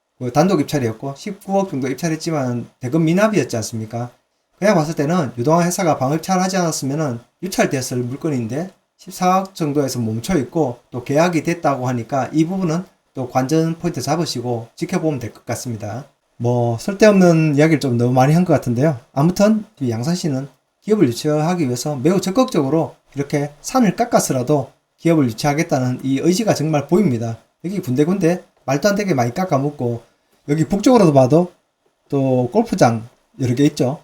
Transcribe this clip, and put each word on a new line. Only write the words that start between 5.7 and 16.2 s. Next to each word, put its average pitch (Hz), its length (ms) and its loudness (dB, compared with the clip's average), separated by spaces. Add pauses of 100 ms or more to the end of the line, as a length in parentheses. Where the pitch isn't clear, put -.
방입찰 165 420 0
하지 185 160 -2
않았으면은 147 640 -2 (220)
유찰됐을 139 560 -2
물건인데 131 720 -4 (260)
십사억 185 580 -2
정도에서 139 460 -2
멈춰있고 123 760 -2 (120)
또 123 140 -10
계약이 160 400 0
됐다고 139 420 -2
하니까 127 460 -4
이 160 120 4
부분은 180 400 -4 (300)
또 127 160 -6
관전 160 480 0
포인트 170 220 -6
잡으시고 123 720 -4
지켜보면 160 460 -4
될 110 120 -10
것 - 140 -20
같습니다. 113 600 -8 (340)